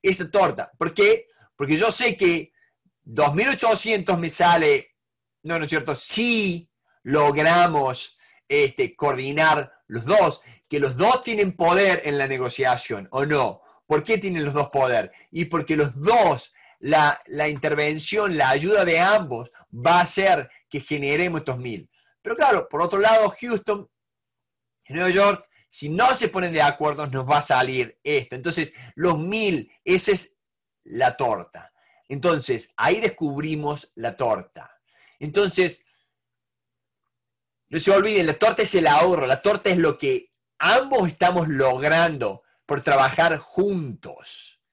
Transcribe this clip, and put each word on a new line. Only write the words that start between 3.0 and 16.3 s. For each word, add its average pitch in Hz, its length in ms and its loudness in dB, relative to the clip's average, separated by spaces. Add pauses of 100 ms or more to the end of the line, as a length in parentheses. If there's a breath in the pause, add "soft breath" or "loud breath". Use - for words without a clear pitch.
dos 147 320 -2
mil 226 140 0
ochocientos 214 720 0
me 165 120 -4
sale, 160 680 2 (460)
no, 165 160 -6
no 156 60 -4
es 147 60 -8
cierto, 156 240 -4
si 202 760 -2 (320)
logramos, 147 1120 2 (320 soft breath)
este, 139 480 0
coordinar 143 760 0 (140)
los 113 180 -10
dos, 175 360 2 (280 soft breath)
que 147 120 -4
los 135 160 -2
dos 247 260 2
tienen 208 340 -2
poder 180 480 2
en 147 120 -4
la 139 100 -2
negociación, 127 840 -4
¿o 139 160 -2
no? 135 360 -2 (240 soft breath)
¿Por 151 160 -2
qué 220 160 -2
tienen 180 260 -4
los 143 100 -6
dos 147 160 -2
poder? 123 420 0 (180 soft breath)
Y 165 160 -6
porque 160 300 -4
los 139 240 -2
dos, 185 520 0 (260 soft breath)